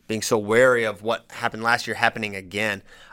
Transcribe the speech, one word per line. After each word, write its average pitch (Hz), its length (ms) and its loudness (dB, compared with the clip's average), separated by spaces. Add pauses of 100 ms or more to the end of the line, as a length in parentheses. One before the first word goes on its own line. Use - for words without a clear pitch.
being 110 160 -4
so 120 160 0
wary 117 460 4
of 104 180 -6
what 110 280 -4
happened 113 320 -6
last 117 240 0
year 110 80 -4
happening 110 420 -2
again, 98 460 -4 (300)